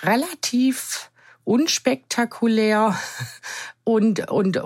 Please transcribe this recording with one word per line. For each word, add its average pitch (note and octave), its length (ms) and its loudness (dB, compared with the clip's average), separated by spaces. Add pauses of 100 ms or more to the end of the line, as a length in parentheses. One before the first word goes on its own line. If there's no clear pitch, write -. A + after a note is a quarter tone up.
relativ B3+ 1080 -2 (340)
unspektakulär A3+ 1500 2 (420)
<laughs> - 440 -14
und, A3 460 2
und F#3 360 2